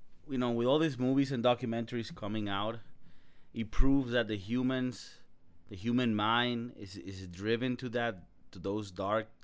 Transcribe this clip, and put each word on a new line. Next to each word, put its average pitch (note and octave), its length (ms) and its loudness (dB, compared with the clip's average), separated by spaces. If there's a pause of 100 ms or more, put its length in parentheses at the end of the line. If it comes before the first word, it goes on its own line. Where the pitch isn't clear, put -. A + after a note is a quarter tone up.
(300)
you C3+ 80 -2
know, B2 140 2
with A#2+ 160 2
all C#3 120 6
these D3 200 0
movies C3+ 320 2
and A#2 120 -2
documentaries A#2 720 0
coming G#2 340 -2
out, G#2 300 -2 (760)
it A2+ 180 -4
proves C3+ 400 8
that A#2+ 160 4
the G#2+ 100 -2
humans, B2+ 800 -2 (540)
the G#2 60 -12
human A#2 400 2
mind A#2 640 2
is, G2 180 -12
is F#2+ 300 -10
driven A2+ 500 0
to B2+ 120 -6
that, A2+ 340 -2 (280)
to G2 80 -12
those G2+ 320 -2
dark G2+ 360 0 (160)